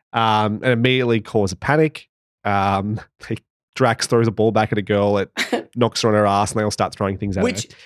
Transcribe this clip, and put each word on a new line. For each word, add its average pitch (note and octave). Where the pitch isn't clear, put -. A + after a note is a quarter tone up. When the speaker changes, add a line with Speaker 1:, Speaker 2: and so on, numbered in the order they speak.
Speaker 1:
um, G#2+
and -
immediately B2
cause G2+
a F2+
panic. D#3
Um, G2
<laughs> -
they, A2+
Drax B2
throws A#2
a -
ball G#2+
back G#2+
at G#2+
a G#2
girl. G2+
It G2
Speaker 2:
<laughs> -
Speaker 1:
knocks A#2+
her A#2
on G#2
her G#2
ass, G2+
and A2+
they G#2+
all G#2+
start -
throwing G2
things G2
at G2
Speaker 2:
Which, -